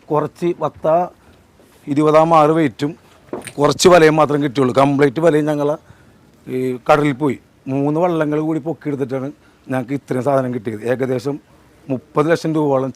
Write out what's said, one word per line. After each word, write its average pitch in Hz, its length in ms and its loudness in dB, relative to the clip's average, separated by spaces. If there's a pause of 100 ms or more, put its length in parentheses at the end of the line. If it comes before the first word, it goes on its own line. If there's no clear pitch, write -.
(100)
കുറച്ച് 151 380 -4 (120)
പത്താ 156 360 -2 (960)
ഇരുപതാം 151 400 4
മാറ് 156 260 4
വെയിറ്റും 147 320 -2 (680)
കുറച്ച് 147 360 2
വലയും 156 280 6
മാത്രം 147 240 2
കിട്ടിയുള്ളൂ. 131 360 0
കംപ്ലീറ്റ് 139 440 2
വലയും 151 260 2
ഞങ്ങളെ 147 260 -2 (800)
ഈ - 20 -4 (300)
കടലിൽ 147 340 2
പോയി. 131 160 -2 (340)
മൂന്ന് 143 320 -2
വള്ളങ്ങൾ 156 340 -2 (100)
കൂടി 156 180 -4
പൊക്കിയെടുത്തിട്ടാണ് 135 640 -8 (400)
ഞങ്ങൾക്ക് 131 280 -6
ഇത്രയും 127 300 -6
സാധനം 131 280 0
കിട്ടിയത്. 110 360 -8
ഏകദേശം 127 420 -4 (560)
മുപ്പത് 147 420 -2
ലക്ഷം 160 260 -2
രൂപയോളം 135 380 -2